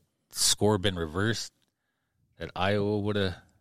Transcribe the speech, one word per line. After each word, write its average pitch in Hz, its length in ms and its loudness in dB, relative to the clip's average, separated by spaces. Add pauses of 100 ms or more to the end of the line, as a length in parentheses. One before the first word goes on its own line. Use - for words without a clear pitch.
(300)
score - 480 2
been 92 180 0
reversed, 85 560 -2 (840)
that 82 180 -10
Iowa 101 440 0
woulda 101 420 -2 (180)